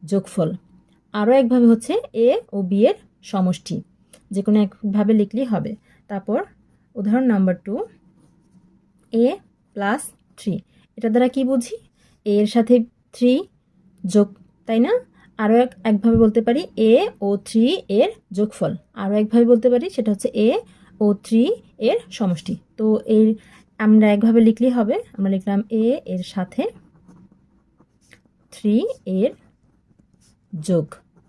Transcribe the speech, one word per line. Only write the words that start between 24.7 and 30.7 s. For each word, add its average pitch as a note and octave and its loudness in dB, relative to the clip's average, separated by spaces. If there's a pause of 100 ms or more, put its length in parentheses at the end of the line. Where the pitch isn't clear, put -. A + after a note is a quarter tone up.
হবে। A#3 0 (180)
আমরা G3 -4
লিখলাম G3 -2 (220)
এ A3+ 0 (200)
এর F3+ -8
সাথে G3 -8 (1900)
থ্রি G#3+ -2 (440)
এর C4+ -2 (1200)
যোগ। D#3+ -4 (420)